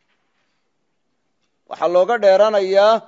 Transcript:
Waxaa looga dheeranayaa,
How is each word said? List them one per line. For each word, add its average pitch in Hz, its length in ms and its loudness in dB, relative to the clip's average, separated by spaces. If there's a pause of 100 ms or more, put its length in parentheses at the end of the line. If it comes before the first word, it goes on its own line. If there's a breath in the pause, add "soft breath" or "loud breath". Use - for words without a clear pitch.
(1700)
Waxaa - 180 -8
looga 180 300 0
dheeranayaa, 202 920 2